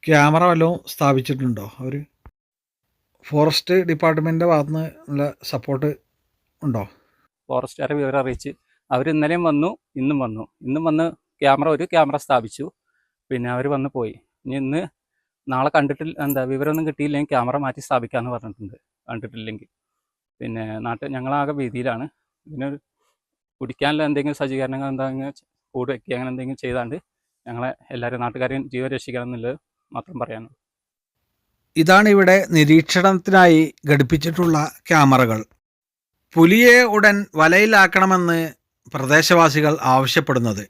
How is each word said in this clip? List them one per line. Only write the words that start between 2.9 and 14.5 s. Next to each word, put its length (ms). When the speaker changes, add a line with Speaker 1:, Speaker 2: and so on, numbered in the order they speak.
Speaker 1:
ഫോറസ്റ്റ് 440
ഡിപ്പാർട്ട്മെന്റിൻ്റെ 600
ഭാഗത്തുനിന്ന് 340
നല്ല 180
സപ്പോർട്ട് 380
ഉണ്ടോ? 180
Speaker 2:
ഫോറസ്റ്റുകാരെ 520
വിവരം 220
അറിയിച്ച് 300
അവർ 220
ഇന്നലെയും 360
വന്നു, 200
ഇന്നും 240
വന്നു. 200
ഇന്നും 220
വന്ന് 160
ക്യാമറ, 340
ഒരു 180
ക്യാമറ 320
സ്ഥാപിച്ചു. 400
പിന്നെ 240
അവർ 200
വന്ന് 220
പോയി. 180
ഇനി 180